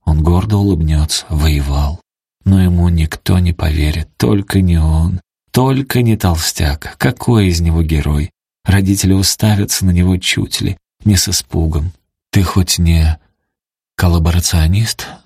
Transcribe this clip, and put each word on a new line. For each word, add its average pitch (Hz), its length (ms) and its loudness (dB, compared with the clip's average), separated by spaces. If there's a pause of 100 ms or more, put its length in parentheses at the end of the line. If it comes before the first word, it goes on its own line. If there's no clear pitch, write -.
Он 78 180 2
гордо 95 340 0
улыбнется. 78 720 0
"Воевал". 71 720 -2 (440)
Но 95 160 4
ему 87 260 2
никто 85 520 0
не 87 120 0
поверит, 78 640 -2
только 98 460 0
не 87 160 2
он, 80 420 0 (320)
только 131 500 0
не 113 140 2
толстяк. 80 840 -2
Какой 117 500 0
из 85 120 0
него 82 240 2
герой? 76 480 -2 (320)
Родители 98 480 2
уставятся 98 720 0
на 92 60 2
него 90 240 2
чуть - 460 -4
ли 95 160 -4 (260)
не 104 140 2
с - 100 -2
испугом. 80 640 -4 (400)
"Ты 98 120 2
хоть 90 360 -2
не 82 400 2 (800)
коллаборационист?" 85 1120 0 (180)